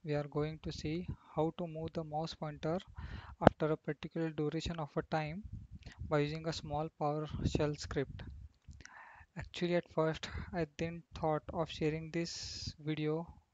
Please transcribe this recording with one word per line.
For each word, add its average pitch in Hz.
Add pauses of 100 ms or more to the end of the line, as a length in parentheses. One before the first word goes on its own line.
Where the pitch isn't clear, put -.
we 147
are 147 (120)
going 156
to 160
see 160 (300)
how 160
to 175
move 160
the 160
mouse 151
pointer 156 (640)
after 156
a -
particular 160
duration 156
of 151
a 160 (100)
time 160 (640)
by 151
using 156
a 156
small 151 (100)
PowerShell 151
script. - (1120)
Actually 170
at -
first 160 (240)
I 170 (120)
didn't 165 (100)
thought 156 (100)
of 165
sharing 160
this -
video 151 (260)